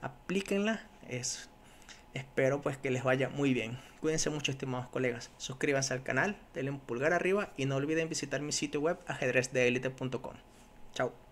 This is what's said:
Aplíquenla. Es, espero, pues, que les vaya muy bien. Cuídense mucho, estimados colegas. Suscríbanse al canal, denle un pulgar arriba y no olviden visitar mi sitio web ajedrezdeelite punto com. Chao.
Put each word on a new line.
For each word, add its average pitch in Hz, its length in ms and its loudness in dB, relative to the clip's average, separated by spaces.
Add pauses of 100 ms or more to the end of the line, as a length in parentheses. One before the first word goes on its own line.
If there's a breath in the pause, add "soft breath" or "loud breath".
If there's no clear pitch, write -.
Aplíquenla. 202 840 -2 (220)
Es, - 400 -6 (640 loud breath)
espero, 135 480 2
pues, 143 160 -2
que 135 140 -2
les 127 140 0
vaya 131 260 4
muy 139 240 4
bien. 117 240 -2 (240 loud breath)
Cuídense 156 260 2
mucho, 147 240 -2
estimados 127 360 -4
colegas. 123 500 -2
Suscríbanse 135 560 0
al 127 80 -4
canal, 160 340 2 (160)
denle 139 200 -4
un 143 80 -8
pulgar 135 340 0
arriba 185 420 0
y 135 80 0
no 135 120 0
olviden 160 340 0
visitar 139 320 -4
mi 147 100 -4
sitio 147 300 -2
web 170 240 2
ajedrezdeelite 127 800 2
punto 131 320 -4
com. - 140 -10 (580 loud breath)
Chao. - 280 -2 (100)